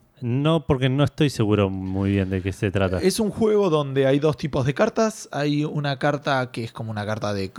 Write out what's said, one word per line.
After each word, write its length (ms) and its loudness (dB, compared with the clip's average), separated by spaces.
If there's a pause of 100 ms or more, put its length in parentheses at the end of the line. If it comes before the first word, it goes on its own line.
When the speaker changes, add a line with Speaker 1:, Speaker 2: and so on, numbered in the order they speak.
(220)
Speaker 1:
No, 440 0
porque 220 2
no 160 2
estoy 260 2
seguro 380 2
muy 440 -2
bien 180 0
de 120 -2
qué 100 -4
se 180 -2
trata. 300 0
Speaker 2:
Es 200 0
un 100 -2
juego 400 2
donde 360 2
hay 140 4
dos 160 2
tipos 280 -2
de 80 0
cartas. 600 0
Hay 320 0
una 340 -4
carta 520 -2
que 140 -8
es 80 -10
como 200 -10
una 120 -6
carta 300 -2
de, 240 -4